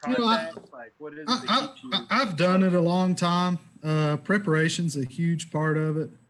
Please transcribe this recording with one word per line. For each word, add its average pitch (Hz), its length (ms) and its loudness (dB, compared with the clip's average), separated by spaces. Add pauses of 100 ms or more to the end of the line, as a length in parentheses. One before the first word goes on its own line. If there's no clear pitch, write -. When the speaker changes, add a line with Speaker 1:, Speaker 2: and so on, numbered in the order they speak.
Speaker 1:
you 254 120 0
know, 233 80 0
I, 220 100 4
Speaker 2:
contacts? - 360 -8
Like, 117 260 -18
what 151 140 -14
is 151 80 -14
it 156 80 -8
Speaker 1:
I, 247 100 0
Speaker 2:
that 190 120 -6
Speaker 1:
I, 247 160 2
Speaker 2:
keeps - 180 -18
you - 80 -14
Speaker 1:
I, - 180 -4
I've 208 260 0
done 180 260 4
it 180 120 4
a 180 60 4
long 180 340 2
time. 175 440 0 (260)
Uh, 156 320 2
preparation's 160 800 0
a 135 80 -2
huge 170 480 -2
part 156 240 0
of 156 200 0
it. 156 140 -4 (200)